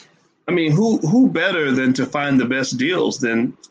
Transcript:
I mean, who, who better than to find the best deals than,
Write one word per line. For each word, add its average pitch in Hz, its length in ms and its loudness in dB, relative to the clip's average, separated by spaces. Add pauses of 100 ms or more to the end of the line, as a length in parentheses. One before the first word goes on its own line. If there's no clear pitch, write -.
(480)
I 165 40 -4
mean, 160 200 0
who, 214 260 2
who 226 320 4
better 165 420 0
than 131 220 2
to 131 140 -2
find 143 320 0
the 120 60 2
best 131 340 -4
deals 131 400 -2
than, 117 360 -2 (160)